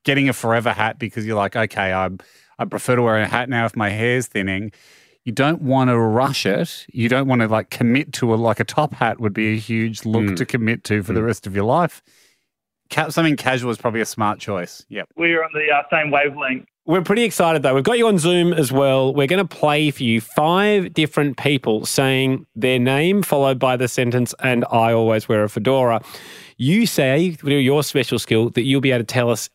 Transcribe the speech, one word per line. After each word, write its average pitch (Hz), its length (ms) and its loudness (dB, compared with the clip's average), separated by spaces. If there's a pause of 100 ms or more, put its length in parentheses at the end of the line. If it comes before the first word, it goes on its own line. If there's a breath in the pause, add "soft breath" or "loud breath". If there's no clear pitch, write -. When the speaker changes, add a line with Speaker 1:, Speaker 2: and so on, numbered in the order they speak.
Speaker 1:
getting 139 240 2
a 123 60 0
forever 117 380 0
hat 107 260 -2
because 110 280 -8
you're 110 100 -2
like, 101 200 -2
"Okay, 104 380 -2
I, 95 160 0 (480 soft breath)
I 120 80 -2
prefer 110 300 -2
to 123 60 2
wear 113 140 2
a 107 100 2
hat 123 220 -2
now 117 160 0
if 110 100 -2
my 107 140 -2
hair's 117 380 -2
thinning," 98 440 -4 (540 soft breath)
you 120 80 -6
don't 147 300 0
wanna 127 360 2
rush 117 460 0
it. - 480 -2
You 117 160 -2
don't 131 180 2
wanna, 123 220 2
like, 110 220 -2
commit 127 440 0
to 113 200 0
a, - 20 2
like, 113 240 0
a 113 40 0
top - 300 -2
hat 113 240 -2
would 107 140 -2
be 107 220 0
a - 20 -2
huge 110 480 -4
look 110 200 0
Speaker 2:
Mm. 98 120 -2
Speaker 1:
to 127 80 -2
commit 113 400 -2
to 104 180 0
for 107 120 -4
the 117 60 2
Speaker 2:
Mm. 110 60 0
Speaker 1:
rest 113 200 -4
of 95 80 -8
your 101 100 0
life. 151 380 0 (880 soft breath)
Ca-, 156 180 -2
something 156 280 2
casual 127 340 -2
is 110 80 -4
probably 113 240 -2
a - 40 0
smart 104 340 -2
choice. 92 500 -8
Yep. 98 260 -10
Speaker 3:
We're 165 260 0
on 160 120 -6
the, 151 200 0
uh, 147 160 2
same 156 200 0
wavelength. 143 560 -2 (180)
Speaker 2:
We're 170 180 0
pretty 208 200 0
excited, 165 400 2
though. 135 140 2
We've 135 80 2
got 233 140 2
you 226 100 4
on 202 100 4
Zoom 175 340 2
as 147 200 0
well. 135 420 2
We're 139 140 2
gonna 185 160 2
play 151 480 0
for - 100 -8
you 113 180 2
five 180 720 0
different 147 440 -2
people 127 500 0
saying 135 580 0 (120)
their 127 240 0
name 156 420 2
followed 135 380 2
by 131 160 2
the 123 100 -2
sentence, 123 560 -2
"And 120 300 0
I 117 200 4
always 113 360 0
wear 107 160 2
a 107 40 -2
fedora." 120 520 0 (560 loud breath)
You 190 300 2
say, 151 460 0
through 143 260 -2
your 139 260 2
special 127 340 -2
skill, 113 320 0
that 120 120 -2
you'll 135 180 0
be 131 100 0
able 123 100 2
to 110 40 -4
tell 120 260 0
us - 240 -2